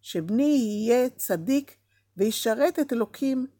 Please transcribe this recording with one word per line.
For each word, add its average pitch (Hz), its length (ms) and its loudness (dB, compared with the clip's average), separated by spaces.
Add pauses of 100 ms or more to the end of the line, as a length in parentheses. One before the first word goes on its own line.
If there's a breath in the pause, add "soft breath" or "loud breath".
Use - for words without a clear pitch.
שבני 190 400 -2
יהיה 240 640 2
צדיק 254 680 -2 (400)
וישרת 226 640 0
את 285 140 0
אלוקים 262 540 -2 (140)